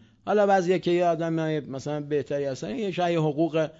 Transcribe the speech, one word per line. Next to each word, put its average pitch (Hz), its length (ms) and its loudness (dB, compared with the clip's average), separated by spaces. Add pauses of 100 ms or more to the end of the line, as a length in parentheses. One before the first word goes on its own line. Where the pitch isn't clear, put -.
(260)
حالا 202 200 4
بعضیا 185 320 4
که 175 120 -2
یه 175 140 2
آدم 160 560 0
مثلاً 135 400 -8
بهتری 143 440 -2
هستن، 160 340 -6
یه 208 120 -4
شاید 175 280 0
حقوق 156 500 0 (120)